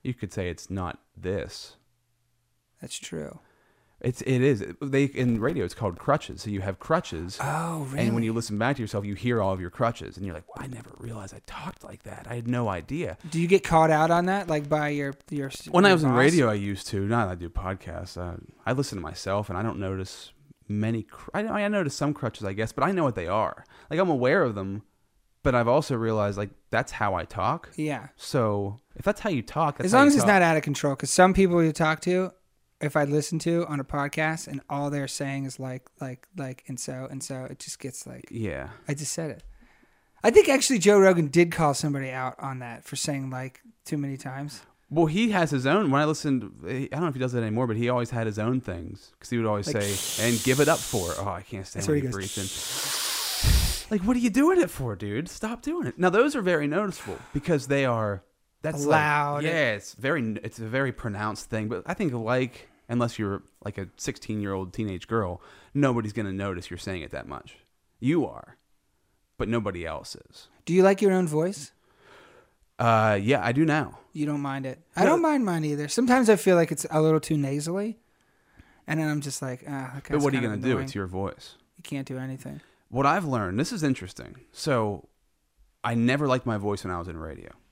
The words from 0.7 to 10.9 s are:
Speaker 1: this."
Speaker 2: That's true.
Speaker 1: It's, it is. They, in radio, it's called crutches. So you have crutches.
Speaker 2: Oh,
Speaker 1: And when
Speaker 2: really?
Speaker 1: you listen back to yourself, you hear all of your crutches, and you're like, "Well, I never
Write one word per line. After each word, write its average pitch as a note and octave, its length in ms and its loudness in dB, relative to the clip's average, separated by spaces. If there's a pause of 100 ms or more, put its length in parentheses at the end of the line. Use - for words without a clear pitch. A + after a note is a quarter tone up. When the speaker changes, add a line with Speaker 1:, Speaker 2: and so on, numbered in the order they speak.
Speaker 1:
this." F2+ 600 -8 (1040)
Speaker 2:
That's - 180 -12
true. - 400 -12 (640)
Speaker 1:
It's, - 220 -4
it B2+ 200 2
is. B2+ 220 2 (180)
They, C#3 220 2
in B2 360 0
radio, C3 240 -2
it's F2 100 -6
called F#2+ 220 -4
crutches. - 460 -2
So G#2+ 80 -8
you G2+ 100 -4
have F#2+ 200 -6
crutches. F#2 600 -4
Speaker 2:
Oh, D#3 500 -4
Speaker 1:
And - 20 -10 (160)
when A2+ 80 2
Speaker 2:
really? A#2 100 2
Speaker 1:
you A2 60 0
listen A2+ 260 -4
back A#2+ 180 2
to A#2+ 60 -6
yourself, G#2 220 -4
you G2+ 100 -4
hear A#2 260 0
all F#2+ 120 2
of F#2 80 -4
your F2 100 -8
crutches, - 460 -4
and G2 100 -6
you're F2+ 80 -6
like, D#2 140 -14
"Well, - 160 -12
I - 20 -10
never A#2+ 320 -14